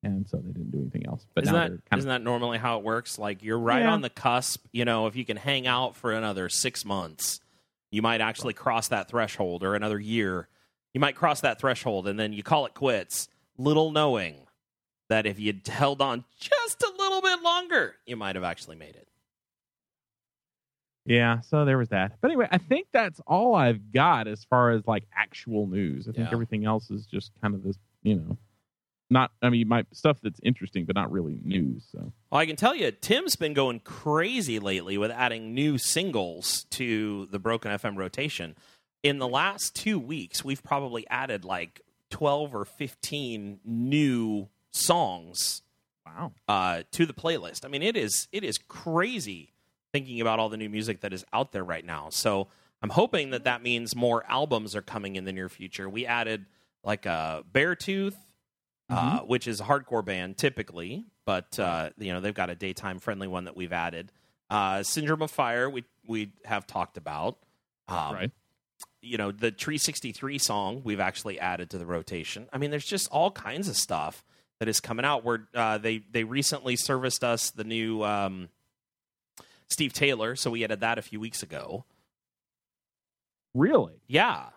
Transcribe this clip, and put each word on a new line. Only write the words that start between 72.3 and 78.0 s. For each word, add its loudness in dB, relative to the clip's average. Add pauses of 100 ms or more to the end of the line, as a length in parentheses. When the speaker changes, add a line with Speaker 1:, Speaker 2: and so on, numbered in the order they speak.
Speaker 2:
I -6
mean, -2
there's -4
just -4
all 2
kinds -8
of -4
stuff -4 (360)
that 0
is 0
coming -4
out. 2
Where, -2
uh, 2
they, -2 (120)
they 0
recently -2
serviced -2
us 0
the -8
new, -2